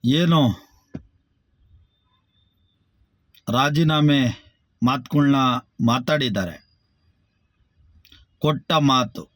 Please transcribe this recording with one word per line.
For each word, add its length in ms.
ಏನು 360
ರಾಜೀನಾಮೆ 680
ಮಾತುಗಳ್ನ 540
ಮಾತಾಡಿದ್ದಾರೆ, 720
ಕೊಟ್ಟ 320
ಮಾತು 400